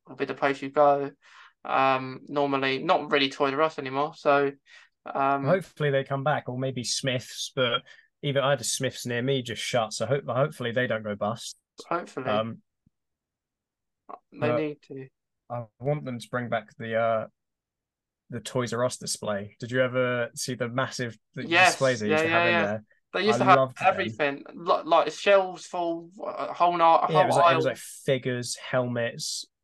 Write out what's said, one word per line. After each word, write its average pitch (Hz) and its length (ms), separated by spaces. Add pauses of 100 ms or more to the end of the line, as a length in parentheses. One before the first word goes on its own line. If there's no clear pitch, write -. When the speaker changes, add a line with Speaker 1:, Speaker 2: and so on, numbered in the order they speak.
Speaker 1:
will 131 100
be 139 80
the 135 100
place 143 260
you 139 80
go. 143 400 (560)
Um, 135 640
normally, 139 560
not 151 260
really 139 200
Toys 135 240
R 143 80
Us 160 180
anymore, 139 360
so, 143 360 (540)
um, 139 400
Speaker 2:
Hopefully 160 440
they 135 140
come 135 220
back, 131 240
or 127 100
maybe 127 240
Smith's, - 720
but 117 260 (400)
even 139 220
I 139 80
had 135 100
a 107 40
Smith's - 400
near 120 160
me 135 200
just 120 220
shut, 110 300
so 110 120
hope-, 135 220
hopefully 123 460
they 127 120
don't 110 180
go 104 120
bust. 107 420 (320)
Speaker 1:
Hopefully. 160 400
Speaker 2:
Um, 110 320 (1700)
Speaker 1:
They - 80
Speaker 2:
but 151 180
Speaker 1:
need 151 320
to. 135 180 (420)
Speaker 2:
I 120 140 (160)
want 143 260
them 120 140
to - 100
bring 120 200
back 110 280
the, 113 180
uh, 113 320 (1040)
the 120 120
Toys 120 320
R 120 120
Us 127 120
display. 104 600
Did 117 120
you 131 100
ever 123 540
see 127 200
the 120 120
massive, 120 500 (180)
the 135 120
Speaker 1:
Yes, 175 240
Speaker 2:
displays 127 300
they 107 60
Speaker 1:
yeah, 156 60
Speaker 2:
used 156 100
to 165 60
Speaker 1:
yeah, 165 60
Speaker 2:
have 170 100
in 170 60
Speaker 1:
yeah. 170 140
Speaker 2:
there? 214 180 (300)
Speaker 1:
They 185 120
used 214 100
Speaker 2:
I - 80
Speaker 1:
to - 20
have 185 120
Speaker 2:
loved 131 220
them. 170 80
Speaker 1:
everything, 156 560 (120)
lo-, 170 300
like, 156 260
shelves 190 560
full, 170 420 (160)
a - 280
whole 175 220
na-, 165 320
a 165 40
Speaker 2:
Yeah, 156 100
it - 40
Speaker 1:
whole - 20
Speaker 2:
was - 100
like, 170 140
it 165 40
was 160 100
Speaker 1:
aisle. 127 60
Speaker 2:
like - 60
figures, 127 800
helmets, 123 880 (180)